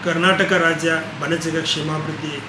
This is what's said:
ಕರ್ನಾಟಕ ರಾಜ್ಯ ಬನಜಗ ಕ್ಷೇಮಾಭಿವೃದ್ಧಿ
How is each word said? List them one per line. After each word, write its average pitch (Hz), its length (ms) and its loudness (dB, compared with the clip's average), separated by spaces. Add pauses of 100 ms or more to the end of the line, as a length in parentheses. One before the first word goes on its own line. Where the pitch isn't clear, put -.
ಕರ್ನಾಟಕ 180 480 2
ರಾಜ್ಯ 165 400 2 (300)
ಬನಜಗ 160 380 0
ಕ್ಷೇಮಾಭಿವೃದ್ಧಿ 151 880 -4